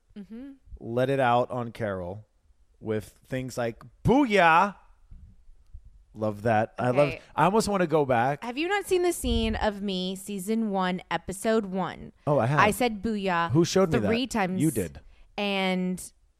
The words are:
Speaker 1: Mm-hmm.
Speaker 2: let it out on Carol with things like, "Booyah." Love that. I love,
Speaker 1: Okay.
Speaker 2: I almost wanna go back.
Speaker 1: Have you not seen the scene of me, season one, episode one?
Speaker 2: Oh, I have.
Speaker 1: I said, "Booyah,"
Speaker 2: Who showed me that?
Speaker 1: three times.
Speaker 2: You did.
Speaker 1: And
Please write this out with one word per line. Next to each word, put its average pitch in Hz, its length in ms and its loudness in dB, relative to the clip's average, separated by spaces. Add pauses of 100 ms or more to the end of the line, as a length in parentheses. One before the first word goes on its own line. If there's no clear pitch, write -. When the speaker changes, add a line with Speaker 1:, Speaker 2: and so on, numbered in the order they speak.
(160)
Speaker 1:
Mm-hmm. 226 360 -16 (280)
Speaker 2:
let 123 300 -2
it 135 100 0
out 123 300 4
on 120 220 -6
Carol 101 560 -8 (540)
with 107 320 -6 (140)
things 131 300 -8
like, 120 240 -4 (220)
"Booyah." 196 680 4 (1400)
Love 107 280 -6
that. 110 360 2
I 120 120 0
love, 139 200 4
Speaker 1:
Okay. - 120 -10 (140)
Speaker 2:
I 151 100 4
almost 202 240 2
wanna 190 180 2
go 151 180 2
back. 131 380 2
Speaker 1:
Have 240 140 -8
you 320 100 -2
not 403 200 -2
seen 359 160 2
the 349 100 2
scene 226 420 -2
of 202 260 -2
me, 190 360 -4
season 208 540 -4
one, 185 380 0
episode 202 580 -2
one? 180 440 -6 (160)
Speaker 2:
Oh, 147 120 4
I 113 80 4
have. 147 120 2
Speaker 1:
I 208 120 6
said, 220 300 -2
"Booyah," 190 500 -2
Speaker 2:
Who 156 120 4
showed 185 300 2
me - 60 2
that? 107 80 -2
Speaker 1:
three 247 200 0
times. 185 340 -2
Speaker 2:
You 156 100 2
did. 90 280 -6 (380)
Speaker 1:
And 185 640 -2 (360)